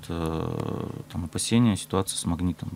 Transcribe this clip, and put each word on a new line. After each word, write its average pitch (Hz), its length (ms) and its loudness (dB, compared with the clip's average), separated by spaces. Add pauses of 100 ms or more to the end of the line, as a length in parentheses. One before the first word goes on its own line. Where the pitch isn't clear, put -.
э, 82 800 -2 (240)
там, 90 120 -4
опасения, 113 520 4
ситуация - 400 0
с - 100 -4
«Магнитом». 85 500 0